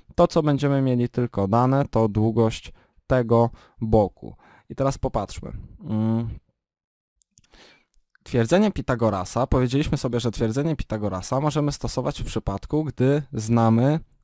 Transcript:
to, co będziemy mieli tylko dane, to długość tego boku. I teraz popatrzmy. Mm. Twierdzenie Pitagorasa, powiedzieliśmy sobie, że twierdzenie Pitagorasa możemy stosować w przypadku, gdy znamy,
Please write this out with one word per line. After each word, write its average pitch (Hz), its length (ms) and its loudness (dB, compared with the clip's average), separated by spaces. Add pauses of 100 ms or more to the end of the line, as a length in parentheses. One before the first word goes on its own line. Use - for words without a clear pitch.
(140)
to, 175 120 6
co 170 160 2
będziemy 139 400 2
mieli 123 260 2
tylko 117 400 -2
dane, 131 400 4
to 113 200 2
długość 110 640 0 (340)
tego 117 440 2 (300)
boku. 110 560 0 (320)
I - 60 -14
teraz 135 240 -2
popatrzmy. - 540 -6 (280)
Mm. 113 480 -2 (1900)
Twierdzenie 165 480 2
Pitagorasa, 117 760 -2
powiedzieliśmy 135 520 0
sobie, 120 220 -2
że 120 100 -2
twierdzenie 131 460 -2
Pitagorasa 104 640 -4
możemy 147 320 0
stosować 139 500 -6
w - 20 -6
przypadku, - 600 -4
gdy 139 380 0 (100)
znamy, 117 680 2 (240)